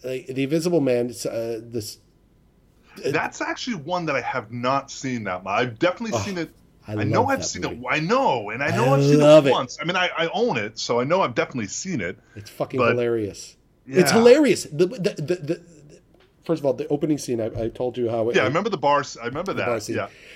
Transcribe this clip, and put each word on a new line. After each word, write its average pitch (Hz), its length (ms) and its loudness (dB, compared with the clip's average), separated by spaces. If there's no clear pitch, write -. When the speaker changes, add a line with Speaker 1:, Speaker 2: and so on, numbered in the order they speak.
Speaker 1:
like, 131 220 -8
The 135 180 -2
Invisible 165 360 0
Man, 123 300 2
it's, - 160 -12
uh, 113 360 -4
this, 117 360 -10
uh, 135 60 0
Speaker 2:
That's 165 300 -4
actually 294 360 -6
one 170 300 -6
that 139 100 -2
I 123 40 0
have 117 320 -8
not 127 380 -2
seen 123 340 -6
that 92 200 -6
much. 101 160 -2
I've 120 180 -4
definitely 202 400 -2
Speaker 1:
Oh, 208 40 -2
Speaker 2:
seen 196 160 -6
it. 160 120 -6
Speaker 1:
I 107 60 -10
Speaker 2:
I - 120 -2
know - 180 2
Speaker 1:
love 269 80 0
Speaker 2:
I've 269 100 2
Speaker 1:
that - 60 -8
Speaker 2:
seen - 160 -8
Speaker 1:
movie. - 140 -6
Speaker 2:
it. 127 140 -14
I 147 100 0
know, 160 500 0
and 123 120 -4
I 156 140 -2
know 139 180 4
Speaker 1:
I 139 40 4
Speaker 2:
I've 139 60 4
seen 147 140 6
Speaker 1:
love 147 280 10
Speaker 2:
it 139 40 4
Speaker 1:
it. - 20 6
Speaker 2:
once. 135 280 -2
I 151 40 -8
mean, 180 120 -2
I, 180 200 2
I 165 160 0
own 202 240 0
it, 107 220 -4
so 120 220 0
I 123 40 0
know 175 180 2
I've 127 120 -2
definitely 131 320 -2
seen 165 340 -6
it. 90 160 -6
Speaker 1:
It's 104 140 -18
fucking 139 280 -6
Speaker 2:
But 117 120 4
Speaker 1:
hilarious. 117 680 -2
It's 139 240 4
Speaker 2:
Yeah. 214 60 4
Speaker 1:
hilarious. 240 460 6
The, 156 220 0
the, 240 120 -8
the, 185 240 -2
the, 151 120 -2
the, - 640 -10
first 160 160 -2
of 143 60 -2
all, 127 80 2
the 143 120 -6
opening 156 320 0
scene, 120 220 -4
I, 107 60 -2
I 113 60 -2
told 123 280 -4
you 120 100 0
how 113 220 0
it 185 60 0
Speaker 2:
Yeah, 151 60 4
I 127 40 2
remember 180 240 -2
the 190 80 -4
bar 143 220 4
s-, - 200 -10
I 117 60 -12
remember 160 260 -6
Speaker 1:
the 107 120 -2
bar 117 100 -2
Speaker 2:
that. 110 80 -6
Speaker 1:
scene. 117 140 -6
Speaker 2:
Yeah. 98 120 -4